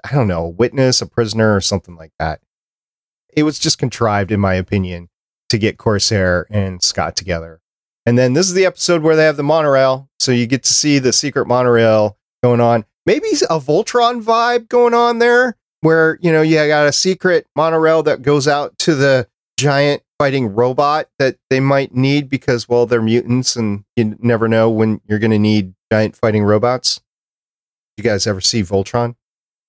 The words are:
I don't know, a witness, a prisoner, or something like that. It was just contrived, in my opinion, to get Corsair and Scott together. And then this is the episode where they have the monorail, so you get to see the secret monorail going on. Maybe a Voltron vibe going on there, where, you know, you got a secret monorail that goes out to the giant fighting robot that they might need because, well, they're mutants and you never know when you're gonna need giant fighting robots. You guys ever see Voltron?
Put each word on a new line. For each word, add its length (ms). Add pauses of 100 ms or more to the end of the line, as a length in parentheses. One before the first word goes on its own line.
I 100
don't 140
know, 180
a 40
witness, 520
a 60
prisoner, 480
or 60
something 340
like 240
that. 220 (880)
It 120
was 160
just 180
contrived, 540
in 80
my 160
opinion, 520 (420)
to 100
get 180
Corsair 720
and 320
Scott 340
together. 460 (440)
And 120
then 160
this 140
is 60
the 120
episode 380
where 120
they 100
have 120
the 60
monorail, 640 (100)
so 120
you 160
get 160
to 100
see 240
the 160
secret 340
monorail 680 (240)
going 180
on. 260 (200)
Maybe 220 (220)
a 100
Voltron 640
vibe 440
going 280
on 240
there, 360 (260)
where, 400
you 100
know, 100
you 140
got 320
a 40
secret 540 (100)
monorail 480
that 200
goes 240
out 320
to 160
the 320 (320)
giant 420 (160)
fighting 300
robot 600 (120)
that 180 (120)
they 100
might 340
need 360
because, 380
well, 180
they're 160
mutants 540
and 280 (120)
you 240
never 280
know 220
when 360
you're 140
gonna 180
need 360 (180)
giant 240
fighting 280
robots. 560 (1000)
You 60
guys 220
ever 160
see 220
Voltron? 520 (540)